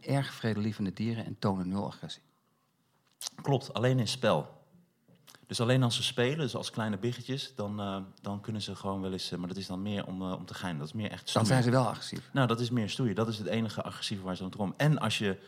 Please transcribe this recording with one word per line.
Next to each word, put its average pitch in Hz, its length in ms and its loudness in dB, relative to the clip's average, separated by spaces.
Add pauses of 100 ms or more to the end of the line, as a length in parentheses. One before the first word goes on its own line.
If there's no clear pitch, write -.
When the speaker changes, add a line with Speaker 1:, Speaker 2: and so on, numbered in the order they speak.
Speaker 1:
erg 135 320 2
vredelievende 104 580 0
dieren 113 320 -2
en 104 140 -8
tonen 95 300 0
nul 98 180 0
agressie. - 360 -10 (1200)
Speaker 2:
Klopt, - 320 0
alleen 127 240 4
in 107 100 2
spel. 80 460 2 (920)
Dus 95 140 -2
alleen 127 220 6
als 120 140 4
ze 120 60 0
spelen, 131 360 2
dus 131 180 0
als - 140 -4
kleine 110 280 -2
biggetjes, 123 560 -4
dan, 104 260 -4
eh, 98 160 -2 (240)
dan 101 200 -4
kunnen 107 220 -4
ze 98 140 -6
gewoon 98 240 -2
wel 95 120 -2
eens, 90 200 -4
eh, 90 60 -4
maar 87 100 -4
dat 92 80 -4
is 95 100 -6
dan 95 160 -4
meer 101 240 -2
om, 92 160 -6
eh, 92 100 -2
om 92 120 -6
te - 100 -12
geinen. 87 240 -4
Dat 76 100 -6
is - 60 -14
meer 107 160 -4
echt 92 100 -10
Speaker 1:
Dan - 80 -14
Speaker 2:
stoeien. 107 200 4
Speaker 1:
zijn 131 140 6
ze 120 80 4
wel 123 160 6
agressief. - 460 -6
Speaker 2:
Nou, 135 140 4
dat 113 140 2
is 117 100 0
meer 110 200 0
stoeien. 117 240 0
Dat 110 140 2
is 107 100 -4
het 107 80 -4
enige 107 360 0
agressieve 98 400 -6
waar 92 140 -4
ze 95 80 -6
aan 92 60 -4
toe 101 100 -6
komen. 92 180 -2
En 151 200 6
als - 200 0
je 101 300 2